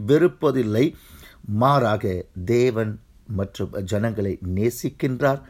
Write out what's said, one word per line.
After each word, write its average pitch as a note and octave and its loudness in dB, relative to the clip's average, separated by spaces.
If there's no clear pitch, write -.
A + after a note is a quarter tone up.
வெறுப்பதில்லை. C3+ 2
மாறாக G#2+ 2
தேவன் A2 0
மற்றும் G2 -6
ஜனங்களை G2+ -2
நேசிக்கின்றார், C3+ -2